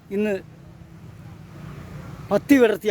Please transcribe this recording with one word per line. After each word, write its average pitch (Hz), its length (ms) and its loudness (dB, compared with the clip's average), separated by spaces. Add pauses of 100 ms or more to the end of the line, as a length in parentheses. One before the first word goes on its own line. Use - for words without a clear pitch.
(180)
ഇന്ന് 214 160 2 (2000)
പത്തി 208 300 6
വിടർത്തി 208 300 4